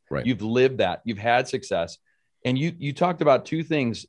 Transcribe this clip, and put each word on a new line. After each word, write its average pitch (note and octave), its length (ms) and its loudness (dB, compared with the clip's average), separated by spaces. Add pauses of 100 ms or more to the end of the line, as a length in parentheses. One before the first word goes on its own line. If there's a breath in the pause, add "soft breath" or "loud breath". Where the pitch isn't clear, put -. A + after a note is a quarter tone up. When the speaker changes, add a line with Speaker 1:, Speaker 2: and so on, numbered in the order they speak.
Speaker 1:
Right. C2+ 160 -4
Speaker 2:
You've A#2+ 160 0
lived B2 380 2
that. F2+ 260 0
You've A2 120 -6
had A#2 300 2
success. F2+ 500 -4 (480)
And B2+ 120 0
you, D#3+ 200 -2
you C#3+ 160 -6
talked F3 280 0
about D3 240 6
two D#3+ 180 -4
things C3 460 -2